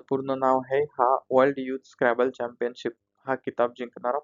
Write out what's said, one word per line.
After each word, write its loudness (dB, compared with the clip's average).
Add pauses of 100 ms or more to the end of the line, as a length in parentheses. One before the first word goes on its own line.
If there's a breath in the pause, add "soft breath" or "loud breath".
पूर्ण -4
नाव 2
आहे. -2
हा 0 (240)
वर्ल्ड 4
यूथ -6
स्क्रॅबल 0
चॅम्पियनशिप -6 (320)
हा -4
किताब -2
जिंकणारा -6